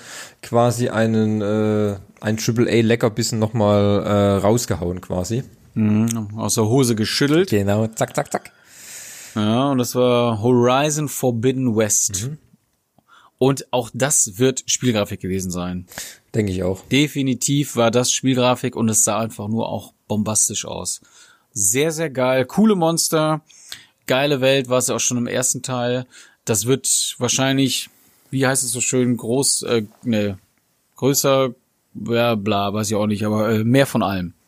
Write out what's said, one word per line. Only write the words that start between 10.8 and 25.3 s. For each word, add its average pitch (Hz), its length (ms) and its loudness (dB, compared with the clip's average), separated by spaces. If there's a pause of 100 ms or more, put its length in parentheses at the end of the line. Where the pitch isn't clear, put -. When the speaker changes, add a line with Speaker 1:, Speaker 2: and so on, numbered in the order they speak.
Speaker 2:
Forbidden 127 720 0
West. 104 540 0
Speaker 1:
Mhm. 156 60 -12 (1000)
Speaker 2:
Und 131 340 0
auch 123 220 -2
das 123 440 0
wird 127 280 2
Spielgrafik 107 560 -2
gewesen 92 300 -4
sein. 90 340 -6 (500)
Speaker 1:
Denke 104 160 0
ich 92 120 -2
auch. 92 180 -2 (100)
Speaker 2:
Definitiv 139 840 0
war 117 160 2
das 123 200 0
Spielgrafik 123 640 0
und 117 140 0
es 107 140 2
sah 107 160 0
einfach 110 280 -6
nur 113 220 -4
auch - 240 -10 (140)
bombastisch 107 580 -2
aus. - 360 -8 (520)
Sehr, 131 380 0
sehr 160 180 -4
geil. 127 360 0
Coole 208 300 2
Monster, 160 640 0 (640)
geile 135 360 0
Welt, 135 280 2
war 127 100 2
es 117 80 0
ja 113 80 -2
auch 113 40 -2
schon 123 180 -2
im 120 100 -2
ersten 123 340 -2